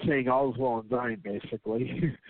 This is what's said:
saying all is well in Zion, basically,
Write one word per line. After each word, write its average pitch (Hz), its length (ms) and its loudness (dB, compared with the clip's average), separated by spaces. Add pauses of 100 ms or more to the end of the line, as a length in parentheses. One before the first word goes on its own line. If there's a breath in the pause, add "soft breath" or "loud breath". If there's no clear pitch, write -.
saying 139 220 4
all 135 220 4
is 117 80 -4
well 123 220 2
in 107 80 -10
Zion, 117 340 -2
basically, 113 920 -2 (140)